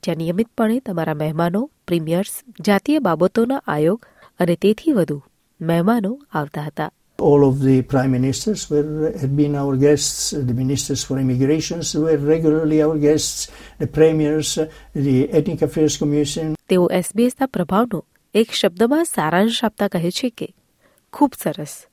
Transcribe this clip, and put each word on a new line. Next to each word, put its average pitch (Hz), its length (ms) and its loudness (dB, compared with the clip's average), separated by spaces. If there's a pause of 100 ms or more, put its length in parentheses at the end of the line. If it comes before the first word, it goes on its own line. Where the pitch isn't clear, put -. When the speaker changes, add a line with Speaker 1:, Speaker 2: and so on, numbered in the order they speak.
Speaker 1:
જ્યાં 170 140 -4
નિયમિતપણે 214 640 -2
તમારા 160 340 -4
મહેમાનો, 165 560 -2 (160)
પ્રીમિયર્સ, 170 480 -2 (260)
જાતીય 202 380 0
બાબતોના 226 680 0
આયોગ 156 400 0 (320)
અને 175 180 0
તેથી 214 360 0
વધુ 156 320 -2 (360)
મહેમાનો 190 600 0 (120)
આવતા 147 300 -6
હતા. 151 280 -8 (280)
Speaker 2:
All 143 280 6
of 135 160 2
the 131 200 4
prime 131 320 0
ministers 135 560 -2
were, 151 480 0
had 135 180 -2
been 147 180 2
our 139 220 -2
guests, 143 460 2 (240)
the 120 80 0
ministers 131 500 -2
for 135 140 -6
immigrations 135 760 0
were 160 220 2
regularly 156 680 2
our 156 160 2
guests, 147 360 2 (460)
the 151 160 -2
premiers, 156 520 2 (480)
the 139 180 2 (180)
ethnic 175 300 0
affairs 151 340 0
commission. 147 520 -2 (200)
Speaker 1:
તેઓ 180 240 4
એસ 180 220 -2
બી 226 100 2
એસના 247 220 -2
પ્રભાવનો 196 540 -2 (340)
એક 220 180 2
શબ્દમાં 233 520 0
સારાંશ 190 600 0
આપતા 226 240 -2
કહે 175 220 -2
છે 247 200 -4
કે - 180 -12 (640)
ખૂબ 285 300 0
સરસ 156 320 -8 (180)